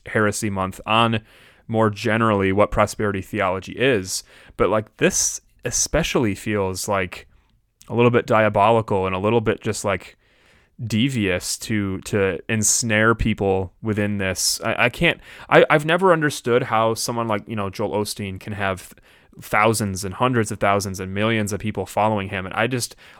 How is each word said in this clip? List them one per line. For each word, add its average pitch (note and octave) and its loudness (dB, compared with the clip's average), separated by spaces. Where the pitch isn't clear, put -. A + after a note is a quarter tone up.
heresy G#2+ 0
month F#2+ -4
on A2+ 2
more A2 4
generally G#2 2
what G2 4
prosperity G#2 0
theology F#2+ -4
is, A2 0
but, F2+ 2
like, G#2+ -2
this - 0
especially B2+ 0
feels, F#2+ -4
like, F#2+ -4
a - -10
little A#2+ 6
bit A#2+ 2
diabolical G#2+ 4
and F#2 -2
a F#2 -4
little A2 2
bit A2 -2
just, G#2+ -4
like, G2 -4
devious A2 0
to, G2 -4
to G2 0
ensnare A2 2
people G2 0
within G#2 -2
this. F#2 -2
I, A2+ 0
I B2 2
can't, - -2
I, D#3+ 8
I've D3 2
never F3+ 4
understood C#3 2
how A2+ 0
someone A#2 -4
like, G#2 -2
you A2+ -8
know, G2+ -4
Joel G#2 -4
Osteen G2 -8
can G#2+ -12
have F#2+ -6
thousands G#2 2
and F#2+ -8
hundreds B2 0
of G#2 -8
thousands G2+ 0
and F#2+ -8
millions G#2+ -2
of G2 -4
people G2+ -6
following G#2 0
him. F#2+ -6
And - -12
I - 2
just, B2 -4